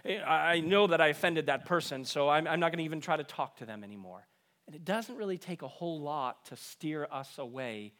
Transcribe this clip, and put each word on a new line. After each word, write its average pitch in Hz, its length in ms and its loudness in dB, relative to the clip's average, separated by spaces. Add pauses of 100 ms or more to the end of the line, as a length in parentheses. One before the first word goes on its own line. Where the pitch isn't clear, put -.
I, 170 480 2
I 170 60 4
know 196 260 6
that 165 160 4
I 156 60 8
offended 156 380 2
that 135 200 2
person, 143 400 0
so 147 240 2
I'm, 160 160 4
I'm 156 140 2
not 165 120 4
gonna 170 120 -2
even 156 180 -4
try 156 160 2
to 147 60 -6
talk - 340 -6
to 120 80 -10
them 107 180 -10
anymore. 95 420 -14 (400)
And 151 80 -18
it 151 100 -16
doesn't 220 320 -2
really 196 220 -4
take 175 240 -10
a 135 60 -10
whole 165 320 -6
lot 143 460 -4
to 123 100 -14
steer 151 540 -6
us 135 280 -8
away 117 600 -8